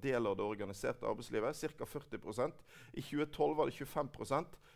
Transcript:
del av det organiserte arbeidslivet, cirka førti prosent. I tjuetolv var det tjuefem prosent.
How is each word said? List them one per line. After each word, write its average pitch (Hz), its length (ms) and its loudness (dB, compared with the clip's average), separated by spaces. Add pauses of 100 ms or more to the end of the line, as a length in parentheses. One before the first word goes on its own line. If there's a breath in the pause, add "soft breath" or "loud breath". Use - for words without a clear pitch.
del 123 260 4
av 98 80 4
det 104 80 2
organiserte 104 640 -2
arbeidslivet, 117 480 0
cirka 147 320 -4
førti - 320 -8
prosent. 123 380 -2 (340 loud breath)
I - 80 -6
tjuetolv 147 560 2
var 143 140 4
det - 80 -6
tjuefem 139 340 -2
prosent. 139 460 -2 (180 loud breath)